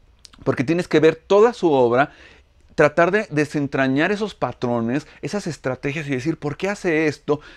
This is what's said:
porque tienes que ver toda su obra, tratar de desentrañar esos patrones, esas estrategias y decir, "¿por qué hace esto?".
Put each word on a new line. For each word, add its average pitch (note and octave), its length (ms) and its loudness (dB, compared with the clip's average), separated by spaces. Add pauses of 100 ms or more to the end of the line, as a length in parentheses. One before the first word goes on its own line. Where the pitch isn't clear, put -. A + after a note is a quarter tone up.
(440)
porque C3 200 -2
tienes E3 240 -2
que D#3 120 2
ver D#3+ 140 4
toda G#3 380 2
su F3 180 -2
obra, C3 420 2 (640)
tratar E3 360 4
de G#3 200 -2
desentrañar C#3+ 800 -2
esos G#3 240 -6
patrones, A#2+ 720 -4 (120)
esas F#3+ 280 -6
estrategias C#3+ 580 -6
y C#3+ 40 -8
decir, C#3 280 -4
"¿por D3 180 -6
qué F#3+ 120 -4
hace D#3+ 400 0
esto?". D3 320 -4 (160)